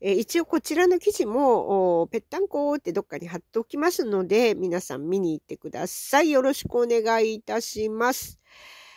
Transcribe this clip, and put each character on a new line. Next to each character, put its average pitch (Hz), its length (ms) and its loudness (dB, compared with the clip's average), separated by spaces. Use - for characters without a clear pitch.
え 196 120 0
ー、 - 20 2
一 226 260 0
応 330 60 -2
こ 339 140 0
ち - 160 -4
ら 359 100 4
の 359 140 4
記 415 100 -2
事 349 160 0
も、 196 760 2
お 165 40 -2
ー、 - 40 -14
ぺ 226 80 -4
っ - 20 -8
た - 180 -10
ん 392 80 0
こ 285 280 -2
っ 302 40 -2
て 175 140 -6
ど 170 80 -2
っ - 40 -4
か 147 140 -12
に 175 80 -12
貼 170 120 -8
っ - 20 -12
て - 180 -6
お 233 60 -2
き - 120 -12
ま 311 140 2
す 349 140 -2
の 202 240 0
で、 214 260 4
皆 175 260 -2
さ 135 180 -10
ん 147 100 -8
見 190 100 0
に 175 140 0
行 151 100 -8
っ - 20 -20
て 151 120 -12
く - 120 -14
だ 151 200 -8
さ - 340 0
い。 320 80 2
よ 269 100 4
ろ 269 120 2
し - 160 -6
く - 80 -4
お 240 120 2
願 226 380 2
い 220 80 -2
い 214 80 -12
た 220 180 -4
し 214 280 -6
ま 233 240 0
す。 - 260 -10